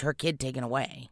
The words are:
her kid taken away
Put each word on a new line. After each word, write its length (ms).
her 120
kid 260
taken 240
away 480